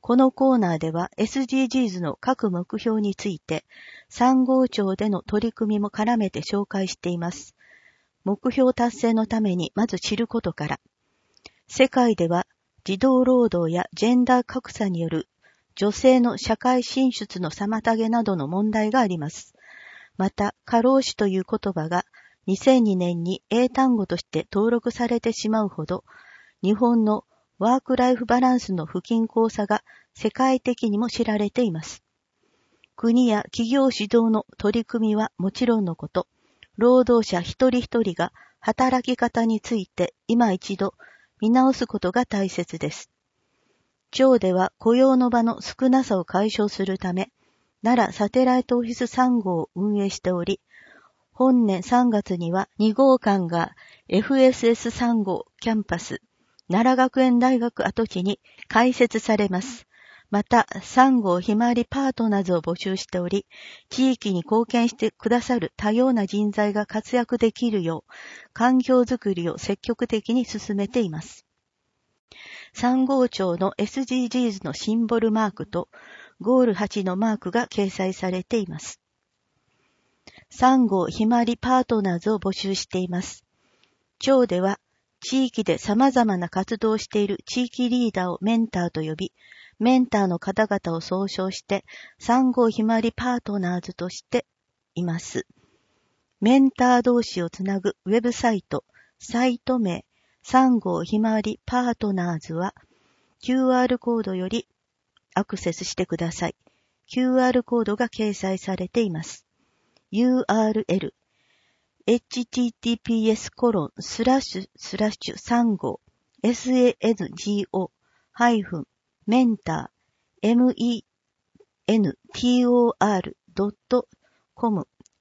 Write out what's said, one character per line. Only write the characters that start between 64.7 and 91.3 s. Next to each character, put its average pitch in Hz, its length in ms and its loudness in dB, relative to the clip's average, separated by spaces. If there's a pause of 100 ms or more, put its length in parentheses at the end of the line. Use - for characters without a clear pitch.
し - 60 -10
て 220 160 -2
く - 180 -6
だ 240 120 2
さ 240 180 -2
る - 180 -6
多 214 140 -2
様 254 220 2
な 214 120 0
人 208 260 -2
材 208 220 0
が 208 140 -2
活 - 280 -6
躍 240 220 -2
で 226 140 2
き 240 180 -4
る 202 140 -2
よ 165 240 -4
う、 - 40 -20 (420)
環 254 260 4
境 254 220 4
づ 247 180 0
く 196 160 -2
り 170 140 -4
を - 100 -8
積 - 200 -4
極 233 280 -6
的 226 260 -4
に 247 120 0
進 208 300 -8
め 202 120 -2
て 240 140 -2
い 185 100 -2
ま 156 100 -10
す。 - 240 -20 (1300)
三 254 320 2
号 254 240 2
庁 180 280 -2
の 190 200 0
エ 208 80 -2
ス 269 220 -6
デ 254 80 -4
ィ 254 100 0
ー 226 40 -6
ジ 247 100 -2
ー 240 120 0
ズ 190 120 -10
の 139 100 -6
シ - 220 -4
ン 233 100 0
ボ 226 140 0
ル 226 120 0
マ 220 160 0
ー 196 40 -4
ク - 160 -12
と、 - 220 -8 (520)
ゴ 254 220 4
ー 247 40 4
ル 214 60 0
八 202 300 -4
の 185 120 -2
マ 214 200 0
ー - 20 -10
ク 180 140 -8
が 233 160 -2
掲 196 240 -2
載 190 220 -4
さ 185 180 -6
れ 185 120 -4
て - 140 -4
い 202 100 -4
ま 156 120 -12
す。 - 200 -16 (1500)
三 254 380 4
号 190 200 0
ひ 214 200 -2
ま 240 100 2
わ 233 60 2
り 233 140 -2
パ 254 240 2
ー - 20 0
ト 220 180 0
ナ 185 140 -2
ー 170 40 -4
ズ 208 120 -2
を 214 80 -2
募 196 120 -4
集 196 220 -4
し - 140 -6
て - 100 -6
い 180 120 -4
ま 175 120 -4
す。 - 220 -14 (760)
庁 262 300 4
で 180 140 -2
は、 196 180 -2 (440)
地 262 220 0
域 226 180 -4
で 180 140 0
様 247 340 2
々 226 260 2
な 175 120 -6
活 190 280 -4
動 220 140 0
を 220 60 0
し - 100 -8
て 208 140 -2
い 202 60 0
る 202 180 -4
地 - 180 -4
域 247 240 -4
リ 240 220 0
ー - 20 -8
ダ 185 120 -4
ー 180 80 -4
を - 100 -8
メ 226 160 2
ン 226 100 0
タ 185 140 -4
ー 175 80 -2
と - 120 -6
呼 156 140 -4
び、 185 160 -8 (480)
メ 247 180 4
ン 254 80 4
タ 208 180 2
ー 196 40 2
の 175 100 0
方 202 320 -2
々 170 280 -2
を - 20 -4
総 190 300 -4
称 190 200 -4